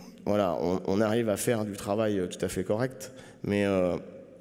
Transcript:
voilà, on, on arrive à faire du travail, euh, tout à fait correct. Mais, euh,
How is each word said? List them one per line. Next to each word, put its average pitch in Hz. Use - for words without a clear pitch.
voilà, 98
on, 87
on 98
arrive 113
à 101
faire 110
du 101
travail, 104
euh, 92
tout -
à 92
fait 92
correct. 123
Mais, 101
euh, 90